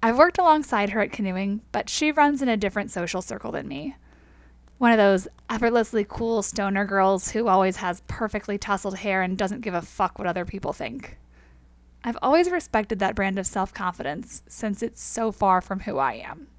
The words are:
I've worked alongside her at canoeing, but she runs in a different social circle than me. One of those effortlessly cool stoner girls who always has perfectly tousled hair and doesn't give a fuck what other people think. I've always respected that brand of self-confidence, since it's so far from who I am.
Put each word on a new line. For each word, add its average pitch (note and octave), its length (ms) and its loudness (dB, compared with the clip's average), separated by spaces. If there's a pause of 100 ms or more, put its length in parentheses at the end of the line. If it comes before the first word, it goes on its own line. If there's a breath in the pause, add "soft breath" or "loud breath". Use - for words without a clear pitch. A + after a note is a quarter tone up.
I've A#3 140 2
worked E4+ 220 6
alongside D4+ 520 4
her G#3 120 0
at G3+ 100 -2
canoeing, G3 480 -2 (120)
but - 180 -4
she D4+ 200 0
runs D4 300 4
in C4+ 80 0
a A3+ 80 4
different G3+ 340 -2
social F3 300 -4
circle - 320 -6
than - 160 -6
me. - 280 -8 (800 soft breath)
One A#3+ 120 6
of A3+ 60 6
those G3 320 4 (220)
effortlessly A3+ 580 2
cool A3+ 340 -2
stoner G3 440 0
girls G3 460 4
who A3+ 160 0
always F#3 280 4
has F3+ 320 -4
perfectly G#3 480 -4
tousled G3 400 -2
hair F#3+ 240 0
and F#3 160 -2
doesn't G3+ 240 -2
give G#3 140 -6
a E3+ 80 0
fuck - 360 -4
what G#3 80 -4
other F3 200 -2
people F#3+ 260 -6
think. - 460 -10 (840 soft breath)
I've A#3 200 -6
always E4+ 280 4
respected A3 480 -2
that G3 160 0
brand G3 240 -2
of F#3 80 -4
self-confidence, F#3 1000 -4
since G#3 340 -2
it's A3+ 200 -6
so A3+ 300 -2
far F#3+ 280 4
from F#3+ 200 -8
who - 180 -4
I C3 160 0
am. - 320 -14 (120)